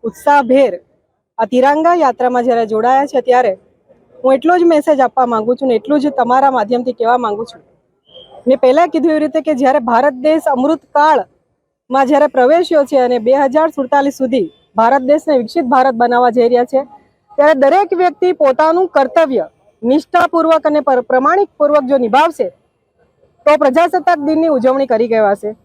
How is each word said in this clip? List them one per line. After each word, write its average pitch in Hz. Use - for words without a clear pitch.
ઉત્સાહભેર 254
આ 226
તિરંગા 285
યાત્રામાં 247
જ્યારે 233
જોડાયા 240
છે, 277
ત્યારે 247
હું 262
એટલો 320
જ 339
મેસેજ 311
આપવા 254
માંગુ 233
છું 269
ને 240
એટલું 247
જ 277
તમારા 269
માધ્યમથી 240
કહેવા 240
માંગુ 220
છું. -
મેં 254
પહેલા 285
કીધું 311
એવી 311
રીતે 311
કે 311
જ્યારે 269
ભારત 247
દેશ 302
અમૃતકાળમાં 277
જ્યારે 285
પ્રવેશ્યો 294
છે 277
અને 247
બે 233
હજાર 285
સુડતાલીસ 277
સુધી 240
ભારત 247
દેશને 294
વિકસિત 247
ભારત 262
બનાવવા 240
જઈ 233
રહ્યા 240
છે, 269
ત્યારે 294
દરેક 302
વ્યક્તિ 359
પોતાનું 311
કર્તવ્ય 269
નિષ્ઠાપૂર્વક 320
અને 302
પર-, 262
પ્રમાણિકપૂર્વક 294
જો 269
નિભાવશે, 254
તો 294
પ્રજાસત્તાક 320
દિનની 311
ઉજવણી 269
કરી 233
કહેવાશે. 214